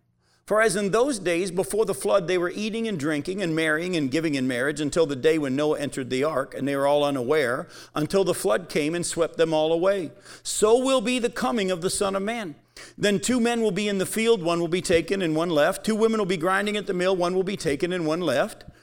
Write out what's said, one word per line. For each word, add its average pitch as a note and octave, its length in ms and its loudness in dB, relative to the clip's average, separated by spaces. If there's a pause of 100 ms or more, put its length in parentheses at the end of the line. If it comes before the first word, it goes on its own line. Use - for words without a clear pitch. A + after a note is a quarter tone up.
(480)
For G#3 120 2
as A3 160 4
in G3+ 140 0
those A#3 300 2
days F3 300 0
before F#3+ 360 -2
the G3 80 -2
flood, G3 340 0
they F#3 100 2
were F3 120 0
eating G#3+ 380 -4
and G3+ 120 -4
drinking D#3 420 -4
and E3 140 -2
marrying D#3+ 400 0
and C#3+ 160 0
giving D#3+ 240 0
in C3 120 0
marriage C3+ 340 -2
until D#3 240 2
the C#3+ 100 -2
day D3+ 220 2
when C3+ 180 -2
Noah D3+ 240 0
entered C3+ 300 -6
the B2+ 160 0
ark, C#3 280 -2
and C3 140 -4
they C#3 80 0
were C#3 120 2
all D3 180 4
unaware, C#3 640 0 (260)
until F3+ 300 2
the F3 80 2
flood G3 340 -2
came D#3 260 -2
and F3 120 -4
swept D#3+ 320 -2
them D#3+ 160 2
all D#3 180 2
away. F3 400 0 (320)
So A3 340 2
will C4 220 4
be B3 200 0
the A#3 100 0
coming A3+ 420 -2
of F3 100 -4
the F3+ 100 -2
Son G3 240 -2
of G3 80 -4
Man. G#3 320 -8 (420)
Then G3+ 220 2
two A#3+ 200 0
men A#3 220 2
will G#3+ 100 2
be G#3 160 0
in G3+ 120 0
the F#3 60 0
field, A3+ 360 2
one E3+ 180 0
will E3+ 80 0
be F3 140 0
taken F3 400 2
and D#3+ 140 0
one E3+ 160 0
left. E3 340 2
Two A3 100 2
women A3 240 2
will G#3 60 0
be F#3+ 120 0
grinding G3 380 0
at G#3 120 -6
the G3 60 -2
mill, F#3 220 2
one F3 200 0
will F#3 80 2
be G#2+ 120 -4
taken D#3+ 380 -2
and F3 120 -2
one D#3 160 0
left. D#3 440 -2 (180)